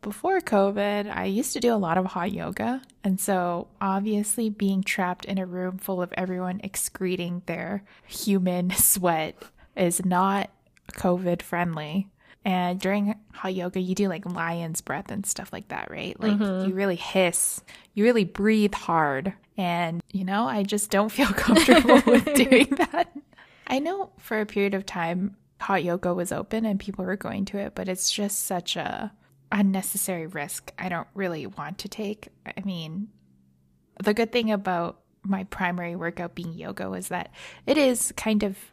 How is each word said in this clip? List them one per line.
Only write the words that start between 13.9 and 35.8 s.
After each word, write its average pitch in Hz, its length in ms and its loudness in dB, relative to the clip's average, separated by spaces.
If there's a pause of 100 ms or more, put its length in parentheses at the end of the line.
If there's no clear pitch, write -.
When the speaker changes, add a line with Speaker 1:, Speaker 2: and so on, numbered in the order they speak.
Speaker 1:
do, 202 140 2
like, 170 180 -6
lion's 170 560 -4
breath 151 280 -6
and 196 140 -6
stuff - 260 -6
like - 180 -12
that, - 220 -8
right? - 300 -8
Like, 214 120 2
Speaker 2:
Mm-hmm. 196 360 0
Speaker 1:
you 185 60 -2
really 190 220 0
hiss, - 680 0 (320)
you 202 100 2
really 233 220 6
breathe 208 480 2
hard. 160 580 0 (240)
And, 170 540 -2
you 190 140 -4
know, 202 220 0
I 226 160 0
just 208 280 -2
don't 202 180 2
feel 247 200 2
<laughs> 196 40 2
comfortable 294 720 8
with 240 180 8
Speaker 2:
<laughs> 302 100 0
Speaker 1:
doing 262 420 8
that. - 400 0 (500)
I 262 120 0
know 370 400 -4
for - 240 -4
a - 20 0
period 202 300 0
of 196 100 -2
time, 180 520 -4 (220)
hot 190 260 0
yoga 175 280 0
was 175 200 -2
open 226 340 -4
and 202 120 0
people 196 280 -6
were 185 100 -2
going 196 300 -4
to 202 120 -6
it, 202 160 -6
but 185 140 -6
it's - 240 -2
just 202 320 -4
such - 320 -4
a - 340 -6 (400)
unnecessary 190 760 0
risk - 520 -10
I 185 120 -6
don't 170 240 -6
really 175 320 -4
want 165 320 -12
to 202 100 -10
take. 214 400 -8 (160)
I - 180 -12
mean, 180 460 -6 (920)
the 208 100 4
good 226 200 2
thing 226 180 2
about 185 500 0 (220)
my 190 220 -2
primary 175 520 -4